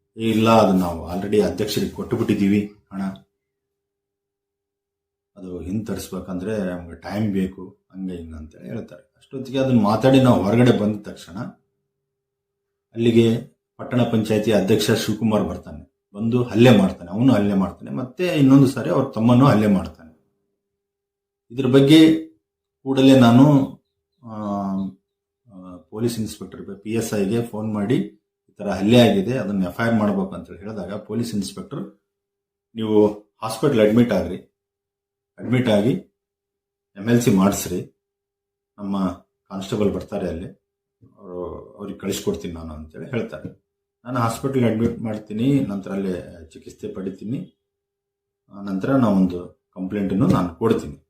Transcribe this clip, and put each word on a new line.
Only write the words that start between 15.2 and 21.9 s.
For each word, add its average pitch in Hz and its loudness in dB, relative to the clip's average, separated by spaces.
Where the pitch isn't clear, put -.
ಬರ್ತಾನೆ, 80 -12
ಬಂದು 113 -2
ಹಲ್ಲೆ 117 6
ಮಾಡ್ತಾನೆ, 92 -2
ಅವನು 120 2
ಹಲ್ಲೆ 101 2
ಮಾಡ್ತಾನೆ, 92 -4
ಮತ್ತೆ 127 -6
ಇನ್ನೊಂದು 139 6
ಸಾರಿ - -4
ಅವ್ರ 139 -2
ತಮ್ಮನೂ 123 4
ಹಲ್ಲೆ 107 4
ಮಾಡ್ತಾನೆ. 92 -2
ಇದ್ರ 127 -4
ಬಗ್ಗೆ 151 6